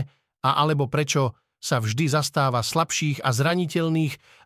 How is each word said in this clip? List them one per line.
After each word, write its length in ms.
a 40
alebo 240
prečo 480
sa 240
vždy 240
zastáva 560
slabších 640
a 80
zraniteľných 800